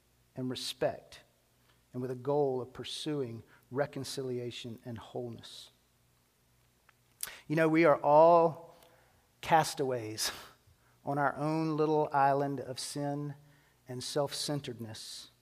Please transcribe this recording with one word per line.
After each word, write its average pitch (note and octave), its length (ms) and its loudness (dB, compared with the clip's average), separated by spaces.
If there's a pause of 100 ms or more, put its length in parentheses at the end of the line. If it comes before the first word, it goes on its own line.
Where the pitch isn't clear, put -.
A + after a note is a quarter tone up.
(360)
and B2+ 140 -4
respect - 680 -4 (760)
and B2+ 80 -8
with B2+ 80 -6
a B2+ 60 -6
goal C3+ 440 0
of B2 140 -12
pursuing B2 680 -6 (280)
reconciliation B2 1120 -6
and B2 140 -10
wholeness. - 720 -12 (1800)
You D3+ 80 -2
know, D#3+ 120 4
we E3 180 6
are C#3+ 100 8
all E3 840 6 (580)
castaways B2+ 920 0 (760)
on C#3+ 100 -2
our C#3+ 200 2
own D#3 420 -2
little D3+ 340 2
island C#3 480 2
of B2+ 180 -8
sin C#3+ 560 -6 (540)
and B2 140 -8
self-centeredness. C#3 1300 -6 (140)